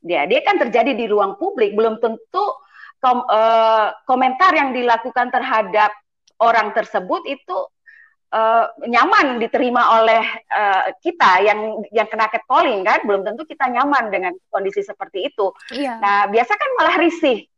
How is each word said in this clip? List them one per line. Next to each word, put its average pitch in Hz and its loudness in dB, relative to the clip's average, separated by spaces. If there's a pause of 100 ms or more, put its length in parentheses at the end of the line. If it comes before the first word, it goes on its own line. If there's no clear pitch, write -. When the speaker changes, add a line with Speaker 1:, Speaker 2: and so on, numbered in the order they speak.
Speaker 1:
Dia, 160 -2
dia 233 0
kan 392 0
terjadi 240 0
di 233 -4
ruang 196 0
publik, 247 -2
belum 220 0
tentu 240 -4 (560)
kom-, 247 0
eh, 220 2 (180)
komentar 254 2
yang 285 0
dilakukan 247 -2
terhadap 247 0 (520)
orang 220 2
tersebut 202 -4
itu, 277 -8 (760)
eh, 226 2 (200)
nyaman 254 2
diterima 233 2
oleh, 226 4 (200)
eh, 196 0
kita 226 2
yang, 214 0
yang 214 -2
kena 220 -2
catcalling 240 0
kan, 240 0
belum 196 0
tentu 233 -8
kita 294 -6
nyaman 247 -2
dengan 180 -4 (200)
kondisi 196 -4
seperti 190 -10
itu. 202 -2 (240)
Speaker 2:
Iya. 247 -6
Speaker 1:
Nah, 202 0
biasa - 0
kan 554 -2
malah 330 0
risih. 294 0 (120)